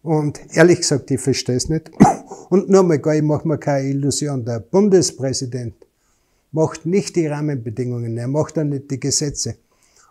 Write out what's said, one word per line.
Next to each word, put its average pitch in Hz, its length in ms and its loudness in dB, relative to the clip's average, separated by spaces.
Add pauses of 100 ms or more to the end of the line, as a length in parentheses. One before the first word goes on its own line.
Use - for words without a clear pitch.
Und 151 380 -2 (160)
ehrlich 170 240 6
gesagt, - 320 -2
ich 131 80 0
verstehe 127 380 -2
es - 120 -6
nicht. 160 220 -4 (280)
<coughs> - 300 -18
Und 185 200 2
nochmal, 185 300 6
gar, 156 160 0
ich 156 60 2
mach 151 220 0
mir 156 160 0
keine 139 300 -2
Illusion. 139 560 -2
Der 120 140 -4
Bundespräsident 135 1160 0 (760)
macht 156 340 -2
nicht 170 300 0
die 165 120 0
Rahmenbedingungen, 123 920 -4
er 117 100 -6
macht 143 300 -2
auch 156 60 0
nicht 143 260 -4
die 135 100 -6
Gesetze. 139 580 -4 (540)